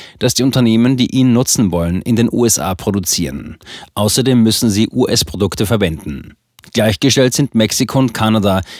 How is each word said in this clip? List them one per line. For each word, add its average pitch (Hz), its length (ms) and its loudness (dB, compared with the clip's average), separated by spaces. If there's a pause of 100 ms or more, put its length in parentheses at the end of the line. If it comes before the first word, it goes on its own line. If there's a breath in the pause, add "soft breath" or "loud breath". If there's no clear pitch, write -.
(180 loud breath)
dass - 160 0
die 123 100 -2
Unternehmen, 123 540 2
die 127 180 0
ihn 127 180 4
nutzen 117 380 2
wollen, 85 300 -2
in 113 140 -2
den 117 160 2
U 120 120 0
S 117 140 2
A 80 160 -4
produzieren. 87 840 -4 (360 loud breath)
Außerdem 120 480 2
müssen 110 300 2
sie 104 180 0
U-S-Produkte 104 800 -2
verwenden. 82 640 -4 (400)
Gleichgestellt 127 600 2
sind - 220 0
Mexiko 110 420 0
und 131 160 0
Kanada. 104 480 0 (180 loud breath)